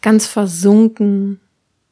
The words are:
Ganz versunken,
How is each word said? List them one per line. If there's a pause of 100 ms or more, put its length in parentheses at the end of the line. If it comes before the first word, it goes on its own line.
Ganz
versunken, (500)